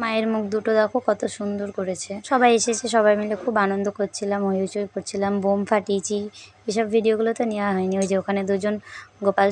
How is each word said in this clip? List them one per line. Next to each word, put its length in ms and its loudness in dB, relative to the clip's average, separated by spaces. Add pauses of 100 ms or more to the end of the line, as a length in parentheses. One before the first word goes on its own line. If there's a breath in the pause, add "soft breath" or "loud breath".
মায়ের 320 0
মুখ 100 0 (120)
দুটো 240 -2
দেখো 200 2 (100)
কত 120 2 (160)
সুন্দর 320 -4 (100)
করেছে। 340 -6 (180)
সবাই 280 6
এসেছে, 260 -2 (120)
সবাই 240 6
মিলে 220 -2
খুব 120 -2 (100)
আনন্দ 220 0 (120)
করছিলাম, 500 -4
হইচই 460 -2
করছিলাম, 380 -2 (120)
বোম 160 2 (100)
ফাটিয়েছি। 480 -2 (500 loud breath)
এসব 260 0
ভিডিওগুলো 440 2
তো 140 0
নেওয়া 240 -2
হয়নি। 260 0
ওই 80 0
যে 120 2
ওখানে 180 -2 (100)
দুজন 240 0 (520 loud breath)
গোপাল 260 4